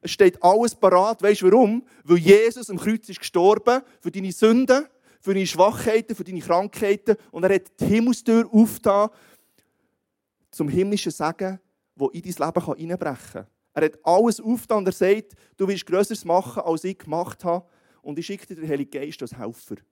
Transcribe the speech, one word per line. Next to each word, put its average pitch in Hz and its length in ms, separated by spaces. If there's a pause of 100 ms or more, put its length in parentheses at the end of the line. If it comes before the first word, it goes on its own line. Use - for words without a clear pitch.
Es 170 100
steht 185 320
alles 220 320
parat. 190 480
Weisst 202 200
du 185 40
warum? 226 400 (160)
Weil 170 160
Jesus 214 520
am 185 80
Kreuz 220 300
ist 190 120
gestorben 214 640 (180)
für 170 100
deine 190 200
Sünden, 254 560 (340)
für 196 140
deine 190 120
Schwachheiten, 220 680
für - 80
deine 180 180
Krankheiten. 202 760 (160)
Und 165 100
er 190 140
hat - 240
die 214 60
Himmelstür 226 680
aufgetan 214 580 (1400)
zum 156 160
himmlischen 190 420
Segen, 185 480 (380)
wo 139 140
in - 120
dein 160 240
Leben 165 180
kann 151 100
reinbrechen 160 580
kann. 98 140 (260)
Er 156 140
hat 151 180
alles 220 360
aufgetan 220 380
und 190 80
er 190 60
sagt, 202 420 (220)
du 190 100
wirst 190 200
Größeres 196 380
machen, 165 380
als 165 220
ich 185 120
gemacht - 480
habe. 180 220 (340)
Und 147 200
ich 170 60
schicke 196 200
dir 190 80
den 156 140
Heiligen 143 220
Geist 143 300
als 120 160
Helfer. 117 380 (180)